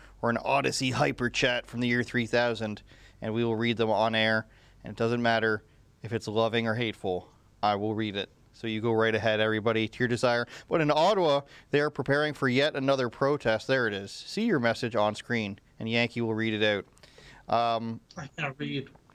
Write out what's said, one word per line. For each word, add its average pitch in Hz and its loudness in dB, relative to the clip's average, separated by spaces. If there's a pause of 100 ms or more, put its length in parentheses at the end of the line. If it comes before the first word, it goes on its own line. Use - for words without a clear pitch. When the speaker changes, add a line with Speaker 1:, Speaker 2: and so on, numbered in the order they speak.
(200)
Speaker 1:
or 117 -2
an 117 0
Odyssey 135 0
hyper 127 0
chat 123 0
from 120 -10
the 123 -2
year 120 2
three 120 -2
thousand, 113 0 (400)
and 110 -4
we 117 0
will 117 0
read 117 0
them 110 0
on 110 2
air. 110 2 (380)
And 113 -12
it 104 -12
doesn't 120 0
matter 110 2 (400)
if 110 -10
it's 113 -6
loving 113 0
or 110 0
hateful, 104 -4 (340)
I 104 2
will 107 -2
read 107 -4
it. 98 -4 (260)
So - -10
you 110 -4
go 117 0
right 110 4
ahead, 107 2
everybody, 110 2
to - -10
your 123 2
desire. 120 0 (200)
But 170 0
in 151 2
Ottawa, 156 4 (280)
they 143 2
are 147 2
preparing 143 0
for 131 0
yet 135 2
another 135 0
protest. 135 0
There 131 2
it 104 0
is. 98 -6
See - -6
your 185 4
message 117 0
on 104 2
screen, 107 -6 (180)
and 113 -6
Yankee 117 0
will 113 -2
read 110 -2
it 104 2 (640)
out. 117 0
Um, 113 -6 (160)
Speaker 2:
I 151 -12 (100)
can't 139 -8
read. 147 -6 (260)